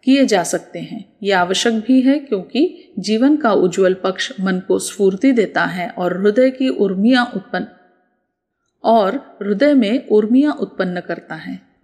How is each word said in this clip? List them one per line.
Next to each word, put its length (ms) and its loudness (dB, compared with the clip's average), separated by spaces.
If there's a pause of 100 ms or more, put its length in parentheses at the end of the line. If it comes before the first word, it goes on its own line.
किए 200 4
जा 180 0
सकते 360 -6
हैं। 440 -16
ये 100 0
आवश्यक 420 0
भी 260 2
है, 180 2
क्योंकि 800 -4
जीवन 380 2
का 160 0
उज्जवल 420 2
पक्ष 460 -6
मन 280 -2
को 100 0
स्फूर्ति 540 0
देता 320 0
है 240 -6
और 320 -4
हृदय 300 2
की 180 -2
उर्मियां 580 0
उत्पन्न, 400 -8 (1200)
और 580 0
हृदय 320 2
में 340 0
उर्मियां 440 2
उत्पन्न 480 -6
करता 340 -10
है। 260 -14 (240)